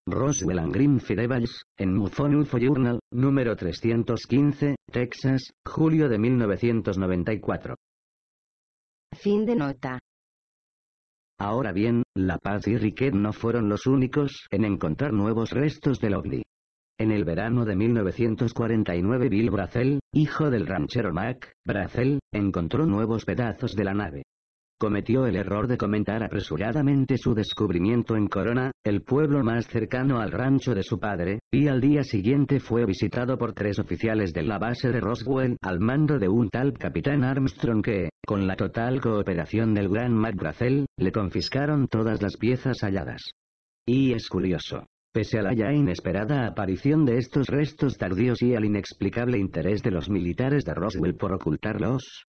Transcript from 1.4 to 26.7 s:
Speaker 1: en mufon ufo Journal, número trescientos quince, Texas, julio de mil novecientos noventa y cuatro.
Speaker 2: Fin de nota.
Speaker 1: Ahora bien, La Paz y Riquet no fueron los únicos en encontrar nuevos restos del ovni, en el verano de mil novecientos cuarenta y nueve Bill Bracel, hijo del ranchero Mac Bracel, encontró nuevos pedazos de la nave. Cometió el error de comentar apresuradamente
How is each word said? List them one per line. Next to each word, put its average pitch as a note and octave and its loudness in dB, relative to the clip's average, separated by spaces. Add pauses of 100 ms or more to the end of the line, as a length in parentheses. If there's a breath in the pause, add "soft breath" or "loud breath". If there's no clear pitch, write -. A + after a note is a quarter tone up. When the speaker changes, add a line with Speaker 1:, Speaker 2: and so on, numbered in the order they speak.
Speaker 1:
en F#2+ 0
mufon B2 0
ufo D3 2
Journal, B2 2 (120)
número B2+ 2
trescientos A2+ -2
quince, C#3+ 2 (160)
Texas, C3 -2 (120)
julio D#3+ 2
de A2 2
mil B2 4
novecientos G#2+ 2
noventa F#2 0
y - -2
cuatro. - -6 (1400)
Speaker 2:
Fin G#3 0
de A#3+ 0
nota. C#3 -4 (1400)
Speaker 1:
Ahora G#2+ -2
bien, A#2 2 (120)
La F#2 0
Paz G2 -4
y A2 2
Riquet G#2+ 0
no G#2 0
fueron A2+ 0
los G#2 -2
únicos C3+ 0
en G2+ 0
encontrar F#2+ 0
nuevos A2 0
restos C#3 0
del G#2 0
ovni, C2+ -4 (600)
en A2 4
el G#2 2
verano A2 0
de G#2 0
mil A2 2
novecientos A2+ 0
cuarenta A2 0
y F2 0
nueve B2 2
Bill G#2+ 2
Bracel, A#2+ 0 (140)
hijo D3+ 2
del G#2 0
ranchero F#2 -2
Mac A2 -6 (140)
Bracel, A#2 -2 (120)
encontró G2+ 0
nuevos G#2+ 0
pedazos G#2 -4
de G#2 0
la G2 0
nave. E2 -6 (560)
Cometió A2 0
el G2+ 0
error G2+ -2
de B2 0
comentar G#2+ -2
apresuradamente C3 0